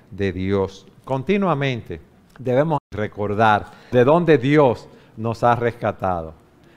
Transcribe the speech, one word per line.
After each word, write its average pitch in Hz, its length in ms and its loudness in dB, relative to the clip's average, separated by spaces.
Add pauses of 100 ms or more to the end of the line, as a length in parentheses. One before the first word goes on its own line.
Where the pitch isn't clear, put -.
(100)
de 98 220 -4
Dios. 95 540 -4 (200)
Continuamente 139 960 -4 (360)
debemos 139 400 0 (120)
recordar 104 800 -2 (200)
de 123 140 4
dónde 160 320 4
Dios 135 500 2 (300)
nos 110 260 -6
ha 120 140 4
rescatado. 98 800 -4 (420)